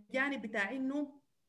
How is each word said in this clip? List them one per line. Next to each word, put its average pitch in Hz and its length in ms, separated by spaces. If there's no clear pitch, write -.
جانب 262 300
بتاع 208 300
إنه، 269 500